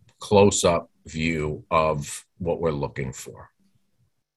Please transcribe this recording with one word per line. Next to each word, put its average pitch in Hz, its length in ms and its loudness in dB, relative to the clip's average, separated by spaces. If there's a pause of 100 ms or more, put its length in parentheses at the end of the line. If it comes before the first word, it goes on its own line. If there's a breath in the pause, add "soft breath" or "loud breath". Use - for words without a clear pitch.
(200)
close-up 98 720 4 (160)
view 78 640 -4
of 78 520 -2 (140)
what 85 240 -4
we're 82 80 0
looking 69 420 -6
for. - 380 -18 (880)